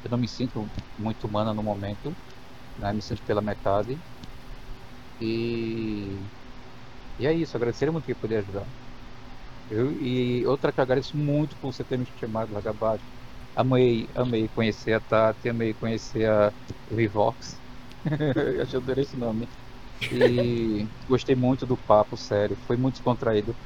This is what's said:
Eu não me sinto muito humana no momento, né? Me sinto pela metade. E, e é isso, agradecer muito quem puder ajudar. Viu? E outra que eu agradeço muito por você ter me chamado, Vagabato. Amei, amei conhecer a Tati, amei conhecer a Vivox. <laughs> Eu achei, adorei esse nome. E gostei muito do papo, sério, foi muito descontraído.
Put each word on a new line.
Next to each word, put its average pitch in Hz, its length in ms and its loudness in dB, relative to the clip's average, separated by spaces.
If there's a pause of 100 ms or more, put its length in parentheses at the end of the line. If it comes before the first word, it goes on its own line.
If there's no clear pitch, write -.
Eu 113 80 -4
não 120 60 2
me 120 100 2
sinto 113 400 -4 (300)
muito 107 280 -4
humana 107 280 0
no 107 100 -2
momento, 104 500 -4 (640)
né? 101 120 -2
Me 107 100 -2
sinto - 200 -6
pela 104 200 2
metade. 104 560 0 (1200)
E, 113 960 -2 (1000)
e 110 80 -2
é 156 80 4
isso, 165 220 0
agradecer 120 360 2
muito 160 140 -2
quem 127 80 -2
puder 110 260 0
ajudar. 98 240 -4 (1040)
Viu? 117 220 2 (100)
E 123 440 2
outra 143 260 2
que - 80 -2
eu 139 40 6
agradeço 131 340 2
muito 147 400 2
por 131 160 -4
você 139 100 -6
ter 127 140 -2
me 123 100 -2 (120)
chamado, 110 340 -2
Vagabato. 107 480 0 (540)
Amei, 123 600 6
amei 117 380 2
conhecer 110 400 2
a 110 60 6
Tati, 110 500 4
amei 113 240 0
conhecer 110 560 0
a 104 220 6 (400)
Vivox. 110 680 2 (260)
<laughs> - 220 -12
Eu 143 580 0
achei, 127 160 -2
adorei 127 240 0
esse 135 140 -4
nome. 117 300 -2 (640)
E 117 760 4 (220)
gostei 131 260 4
muito 127 300 4
do 131 100 2
papo, 107 400 6
sério, 104 400 2 (120)
foi 120 100 4
muito 127 180 2
descontraído. 113 600 2 (100)